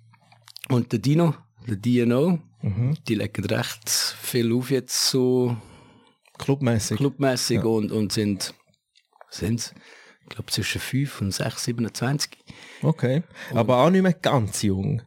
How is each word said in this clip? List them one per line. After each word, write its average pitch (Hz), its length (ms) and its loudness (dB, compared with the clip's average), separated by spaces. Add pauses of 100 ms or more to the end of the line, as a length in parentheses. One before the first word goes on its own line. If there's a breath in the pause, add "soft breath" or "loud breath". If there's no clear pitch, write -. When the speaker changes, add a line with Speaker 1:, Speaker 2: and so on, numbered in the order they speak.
(680)
Speaker 1:
und 120 220 2
der 117 80 0
Dino, 151 360 2 (320)
der 110 100 -4
D 120 240 2
N 117 120 4
O. 160 260 2 (220)
Speaker 2:
Mhm. 120 360 0 (100)
Speaker 1:
Die 113 80 0
legen 104 300 -4
recht - 440 -4
viel - 640 -2
auf 123 180 -2
jetzt - 380 0
so 127 460 2 (840 loud breath)
Speaker 2:
Clubmäßig. 120 600 0
Speaker 1:
clubmäßig 135 640 0
Speaker 2:
Ja. 95 60 0
Speaker 1:
und, 110 260 0
und 107 200 0
sind, 104 420 -2 (760)
sind's, 113 440 -4 (500 loud breath)
ich - 120 -20
glaub, - 160 -12
zwischen - 300 -4
fünf - 400 -4
und 98 100 -2
sechs, - 320 -4
siebenundzwanzig. 120 760 -4 (440 loud breath)
Speaker 2:
Okay. 139 420 0 (280 loud breath)
Speaker 1:
Und 123 60 -4
Speaker 2:
Aber 117 200 4
auch 143 120 6
nicht 190 120 4
mehr 185 120 4
ganz 113 500 0
jung. 98 440 0